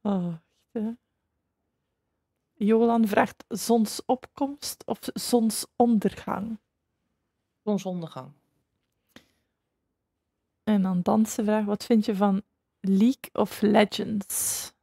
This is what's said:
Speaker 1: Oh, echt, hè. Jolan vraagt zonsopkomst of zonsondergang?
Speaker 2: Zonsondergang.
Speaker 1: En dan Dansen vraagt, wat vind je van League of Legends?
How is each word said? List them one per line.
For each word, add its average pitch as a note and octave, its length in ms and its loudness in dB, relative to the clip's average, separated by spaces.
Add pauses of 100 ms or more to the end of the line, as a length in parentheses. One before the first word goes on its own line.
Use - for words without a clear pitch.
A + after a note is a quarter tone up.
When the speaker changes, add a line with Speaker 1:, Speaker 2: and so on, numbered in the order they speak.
Speaker 1:
Oh, F#3+ 240 -2 (460)
echt, A3 120 -6
hè. A3+ 60 -6 (1600)
Jolan A3+ 540 2
vraagt - 400 0
zonsopkomst - 1400 -2
of - 160 -6
zonsondergang? - 1600 -2 (1040)
Speaker 2:
Zonsondergang. F3+ 680 -6 (2250)
Speaker 1:
En G#3 180 2
dan F3+ 200 0
Dansen G#3+ 420 2
vraagt, G#3+ 220 0
wat G#3 180 -4
vind A3 200 4
je G#3 120 -2
van G3 260 2 (380)
League G3 520 2
of - 280 -2
Legends? G#3 1080 0 (120)